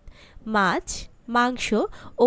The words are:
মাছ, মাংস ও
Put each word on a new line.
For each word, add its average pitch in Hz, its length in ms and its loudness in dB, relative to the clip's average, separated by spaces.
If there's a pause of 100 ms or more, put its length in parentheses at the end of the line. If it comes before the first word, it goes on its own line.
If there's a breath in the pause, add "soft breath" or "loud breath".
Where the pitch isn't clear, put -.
(460 soft breath)
মাছ, 214 420 0 (400)
মাংস 240 460 0 (440 loud breath)
ও 240 80 6